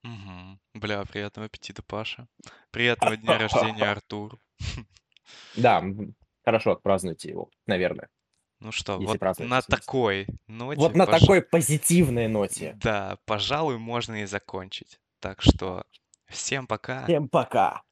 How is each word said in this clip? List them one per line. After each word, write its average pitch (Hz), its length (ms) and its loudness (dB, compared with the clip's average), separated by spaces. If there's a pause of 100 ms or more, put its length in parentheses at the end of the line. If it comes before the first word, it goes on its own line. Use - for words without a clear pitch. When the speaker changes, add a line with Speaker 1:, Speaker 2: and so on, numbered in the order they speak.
Speaker 1:
Мгм. 98 560 -16 (140)
Бля, 104 300 -4
приятного 104 420 -8
аппетита, - 360 -16
Паша. 113 460 -8 (420)
Приятного 117 460 2
дня 110 220 2
рождения, 107 520 0
Speaker 2:
<laughs> - 0 -
Speaker 1:
Артур. 104 480 -8 (200)
<laughs> - 300 -10 (680)
Speaker 2:
Да, 110 260 6
м, 98 340 -6 (300)
хорошо 113 280 2
отпразднуйте 92 580 -2
его, 87 200 -10 (160)
наверное, 90 420 -2 (520)
Speaker 1:
Ну 110 120 -14
что, - 260 -4
Speaker 2:
если 101 200 -2
Speaker 1:
вот - 0 -
Speaker 2:
празднуете, 113 360 -2
Speaker 1:
на 131 60 2
Speaker 2:
в - 40 -8
смысле. - 280 -4
Speaker 1:
такой 101 340 0 (220)
ноте, 139 440 0
Speaker 2:
Вот - 40 2
на 180 100 8
Speaker 1:
пож-, - 20 -4
Speaker 2:
такой 165 340 8
позитивной 147 840 2
ноте. 101 540 -4
Speaker 1:
да, 101 440 -2
пожалуй, 131 520 -2
можно 113 440 -6
и 101 40 -6
закончить. 95 760 -10 (200)
Так 95 220 -10
что 95 420 4 (440)
всем - 380 -6
пока. 127 480 -2
Speaker 2:
Всем 147 140 0
пока. 120 640 0